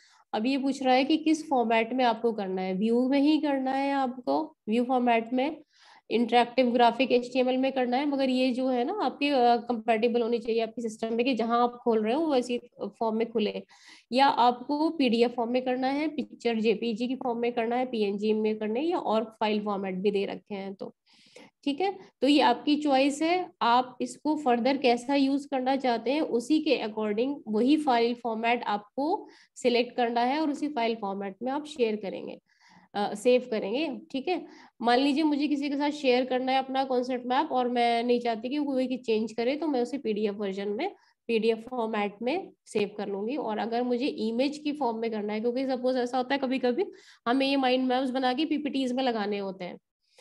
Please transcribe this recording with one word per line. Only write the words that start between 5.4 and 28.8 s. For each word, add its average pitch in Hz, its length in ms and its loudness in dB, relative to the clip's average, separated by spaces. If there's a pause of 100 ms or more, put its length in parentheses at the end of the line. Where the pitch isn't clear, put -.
interactive 233 600 2
graphic 240 420 4
एचटीएमएल 247 440 2
में 262 160 0
करना 247 240 0
है, 285 100 0
मगर 269 220 0
ये 254 240 2
जो 262 160 0
है 247 160 0
ना 392 180 -4
आपके, 277 260 -2
अ, 240 280 6
compatible 233 680 0
होनी 226 160 0
चाहिए 226 220 0
आपके 226 220 -4
system 226 320 -4
में 233 120 2
कि 269 80 2
जहां 233 260 0
आप 240 100 4
खोल 220 340 0
रहे 226 100 2
हो 320 120 0
वो 294 100 2
इसी 247 240 0 (240)
form 220 320 -4
में 226 160 -2
खुले, 196 300 -2 (500)
या 262 140 4
आपको 277 640 2
PDF 240 460 2
form 233 160 -2
में 254 120 0
करना 254 220 -2
है, 285 220 -2
picture 233 460 -4
जेपीजी 226 540 0
की 254 80 -4
form 233 220 -4
में 240 140 -2
करना 233 240 -2
है, 254 100 0
पीएनजी 214 460 0
में 214 260 0
करना 214 220 -2
है, 320 60 -2
या 349 120 0
और 220 420 -2
file 214 240 0
format 196 300 -4
भी 190 160 0
दे 196 160 0
रखे 185 280 -10
हैं 196 200 -10
तो, - 200 -14 (680)
ठीक 277 160 -2
है। 381 180 -2 (220)
तो 254 80 2
ये 285 120 6
आपकी 240 360 4
choice 285 460 2
है, 349 300 0 (100)
आप 247 380 2
इसको 285 360 -2
further 254 400 2
कैसा 240 380 2
यूज़ 277 340 2
करना 262 280 0
चाहते 240 360 0
हैं 311 80 0
उसी 302 400 0
के 277 260 0
according 220 640 -2
वही 240 280 4
file 240 380 2
format 233 480 -2
आपको 277 640 -2 (280)